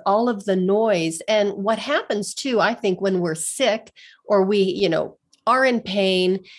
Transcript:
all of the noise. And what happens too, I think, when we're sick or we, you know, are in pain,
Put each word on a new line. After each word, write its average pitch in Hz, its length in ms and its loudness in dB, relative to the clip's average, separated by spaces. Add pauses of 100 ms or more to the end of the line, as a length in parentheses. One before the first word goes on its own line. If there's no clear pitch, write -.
all 220 240 2
of 202 160 -6
the 190 100 0
noise. 185 720 0
And 208 280 2
what 208 240 -2
happens 247 540 -4
too, 240 280 0
I 208 140 2
think, 190 260 -2
when 190 180 0
we're 165 160 -2
sick 226 560 -4 (320)
or 196 220 2
we, 202 140 2
you 190 280 0
know, 156 300 -2 (280)
are 262 200 2
in 240 160 2
pain, 190 580 0 (200)